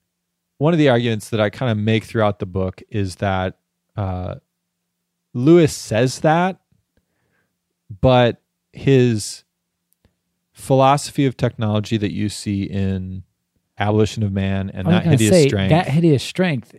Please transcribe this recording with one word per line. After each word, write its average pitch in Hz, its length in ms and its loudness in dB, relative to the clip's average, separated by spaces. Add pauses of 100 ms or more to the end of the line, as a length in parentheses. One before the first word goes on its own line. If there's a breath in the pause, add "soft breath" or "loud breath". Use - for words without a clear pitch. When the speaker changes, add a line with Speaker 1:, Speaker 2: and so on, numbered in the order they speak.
(580)
Speaker 1:
one 151 160 2
of 170 60 0
the 147 100 4
arguments 120 400 0
that 110 100 -2
I 107 100 2
kinda 120 260 -4
make 107 280 0
throughout 104 360 -2
the 107 60 -8
book 92 440 -6
is 98 280 -6
that, 95 400 -4 (380)
uh, 92 400 -8 (1000)
Lewis 151 420 4
says 123 440 -2
that, 170 400 0 (1400)
but 123 400 4 (320)
his 123 680 0 (1120)
philosophy 139 720 0
of 127 120 -2
technology 107 600 -2
that 101 140 -4
you 101 180 -4
see 98 340 -6
in 95 600 -6 (540)
Abolition 107 460 0
of 98 100 -2
Man 98 400 -4
and 95 140 -8
Speaker 2:
I 160 40 2
was 175 60 4
Speaker 1:
That 175 80 -2
Speaker 2:
gonna 165 100 2
Speaker 1:
Hideous 113 160 4
Speaker 2:
say, 165 160 6
Speaker 1:
Strength. 95 220 0
Speaker 2:
That 170 180 2
Hideous 151 360 2
Strength, 165 560 -4